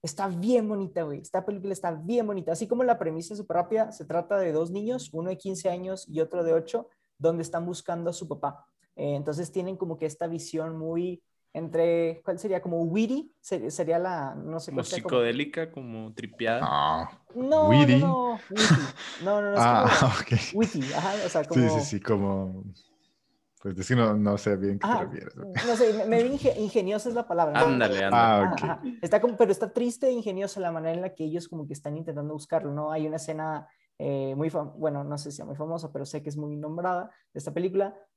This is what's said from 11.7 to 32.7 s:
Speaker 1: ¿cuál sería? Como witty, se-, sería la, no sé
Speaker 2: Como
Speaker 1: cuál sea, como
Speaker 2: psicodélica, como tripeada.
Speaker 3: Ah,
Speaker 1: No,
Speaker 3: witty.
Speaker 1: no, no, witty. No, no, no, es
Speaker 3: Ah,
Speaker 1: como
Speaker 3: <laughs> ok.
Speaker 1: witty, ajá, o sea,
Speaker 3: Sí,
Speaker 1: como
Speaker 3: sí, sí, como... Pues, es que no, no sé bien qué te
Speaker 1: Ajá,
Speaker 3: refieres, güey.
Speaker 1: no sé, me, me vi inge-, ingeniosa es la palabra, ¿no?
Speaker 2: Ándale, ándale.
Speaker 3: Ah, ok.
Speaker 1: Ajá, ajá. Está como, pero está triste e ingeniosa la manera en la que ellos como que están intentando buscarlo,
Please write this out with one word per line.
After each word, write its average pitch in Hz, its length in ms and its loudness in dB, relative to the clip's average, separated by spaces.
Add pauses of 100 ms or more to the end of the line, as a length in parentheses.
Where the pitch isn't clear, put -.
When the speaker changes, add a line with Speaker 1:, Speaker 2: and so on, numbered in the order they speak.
Speaker 1:
¿cuál 175 160 -2
sería? 190 200 0
Como 170 220 0
witty, 220 580 0
se-, 143 300 -4
sería 165 300 0
la, 170 340 -4
no 156 240 -8
sé 160 140 -10
Speaker 2:
Como 135 60 -2
Speaker 1:
cuál 123 80 -4
sea, - 160 -4
como - 80 -4
Speaker 2:
psicodélica, 135 600 0
como 113 420 -10
tripeada. 113 520 -2
Speaker 3:
Ah, 78 580 0 (120)
Speaker 1:
No, 285 340 4
Speaker 3:
witty. 131 320 10
Speaker 1:
no, 170 340 2
no, 214 60 -10 (100)
witty. 208 240 6 (500)
No, 208 160 2
no, 202 100 -2
no, 202 40 0
es 202 80 4
Speaker 3:
Ah, 117 240 6 (140)
Speaker 1:
como 131 120 6
Speaker 3:
<laughs> - 80 -2
ok. - 120 -2 (220)
Speaker 1:
witty, 165 380 0
ajá, 190 200 0 (120)
o 175 40 -2
sea, 160 160 0
Speaker 3:
Sí, 147 40 -10
Speaker 1:
como 123 200 6 (100)
Speaker 3:
sí, - 40 2
sí, 104 180 -4
como... 98 640 0 (1000)
Pues, 92 160 -6
es 92 80 -6
que 127 80 2
no, 113 200 6
no 104 220 4
sé 101 200 0
bien 98 240 -2
qué 202 60 0
te 220 60 2
Speaker 1:
Ajá, 233 120 0
Speaker 3:
refieres, - 320 -10
güey. 196 160 -14
Speaker 1:
no 233 240 0
sé, 220 180 6
me, 214 120 0
me 233 180 4
vi 254 60 0
inge-, 269 280 2
ingeniosa 208 500 0
es 233 60 -4
la 233 140 -2
palabra, 165 320 2
¿no? - 60 8
Speaker 2:
Ándale, 107 380 4
ándale. 98 120 4
Speaker 3:
Ah, 107 360 6
ok. 78 120 -2
Speaker 1:
Ajá, - 80 -2
ajá. - 100 -8 (180)
Está 196 200 2
como, 240 160 0
pero 214 160 6
está 202 200 -2
triste 240 360 -2
e 254 40 2
ingeniosa 202 460 -4
la 175 140 -2
manera 165 220 -2
en 180 80 -4
la 185 120 -8
que 160 80 -8
ellos 170 240 -4
como 156 220 -10
que 151 40 -10
están 147 240 -8
intentando 151 380 -8
buscarlo, 151 380 -4